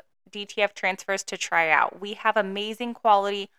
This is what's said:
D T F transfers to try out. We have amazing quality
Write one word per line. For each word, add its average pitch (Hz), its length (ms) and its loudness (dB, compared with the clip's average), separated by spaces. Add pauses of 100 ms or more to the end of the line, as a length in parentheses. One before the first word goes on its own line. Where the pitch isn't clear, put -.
(300)
D 208 160 -12
T - 160 -2
F 202 120 0
transfers 196 500 -4
to - 120 -8
try 165 340 0
out. 151 300 2
We 202 140 -8
have 214 220 0
amazing 214 580 -4
quality 202 640 2